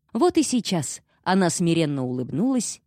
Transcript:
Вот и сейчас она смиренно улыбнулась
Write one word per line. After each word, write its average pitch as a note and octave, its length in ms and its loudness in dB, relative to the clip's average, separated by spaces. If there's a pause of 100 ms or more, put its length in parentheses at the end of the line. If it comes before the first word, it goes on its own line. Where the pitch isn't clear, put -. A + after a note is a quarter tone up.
(120)
Вот E4+ 240 2
и D#4+ 60 2
сейчас F#3 580 -2 (220)
она F#3 280 2
смиренно D#3+ 540 0
улыбнулась B2+ 840 -4